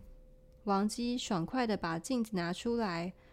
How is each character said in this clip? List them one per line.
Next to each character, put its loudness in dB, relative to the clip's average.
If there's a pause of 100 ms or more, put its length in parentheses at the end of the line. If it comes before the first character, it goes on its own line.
(640)
王 4
基 0
爽 0
快 0
地 2
把 -2
镜 0
子 -2
拿 2
出 -2
来， 0 (200)